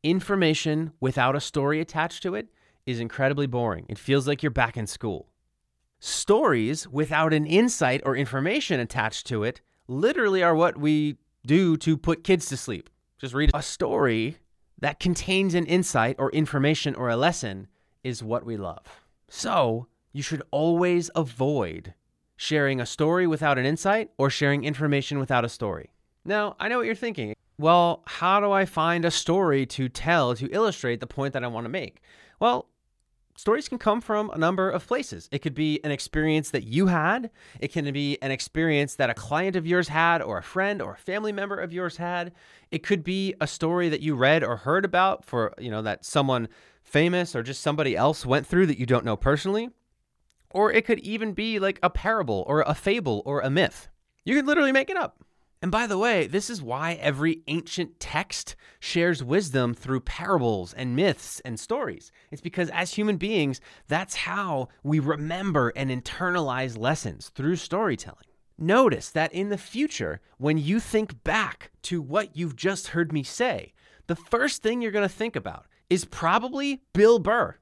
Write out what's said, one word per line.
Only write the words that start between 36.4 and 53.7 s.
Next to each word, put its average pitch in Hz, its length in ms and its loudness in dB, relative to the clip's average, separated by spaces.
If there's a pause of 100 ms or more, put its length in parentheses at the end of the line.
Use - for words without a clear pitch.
that 131 140 -4
you 139 220 2
had. 185 440 0 (300)
It 143 80 -4
can 147 240 -4
be 143 280 -2
an 135 100 -4
experience 143 640 0
that 127 140 2
a 113 40 -2
client 175 400 -2
of 185 120 -2
yours 175 220 2
had, 165 340 2
or 101 160 -4
a 87 40 -8
friend 196 400 -2
or 98 100 -8
a - 60 -16
family 214 340 -4
member 202 240 -6
of 165 160 -8
yours 175 260 -6
had. 175 340 -6 (380)
It 160 120 -4
could 180 220 0
be 190 360 -2
a 151 60 -2
story 170 420 0
that 151 120 -2
you 151 160 0
read 143 260 6
or 117 140 -2
heard 165 280 0
about 185 400 2
for, 113 340 -2
you 120 120 -8
know, 107 120 -4
that 107 220 -4
someone 131 440 0 (340)
famous 175 540 2
or 117 60 -2
just 127 200 -8
somebody 147 340 0
else 135 300 2
went 135 200 2
through 180 200 4
that 151 120 0
you 123 80 -2
don't 123 180 4
know 110 120 0
personally. 190 540 0 (800)
Or 208 200 4
it 220 140 4
could 233 140 0
even 214 340 -6
be, 214 260 -4
like, 190 240 -2
a 180 80 2
parable 170 560 -2
or 151 160 2
a 147 120 0
fable 180 500 -2
or 139 160 -2
a 131 100 -2
myth. - 380 0 (360)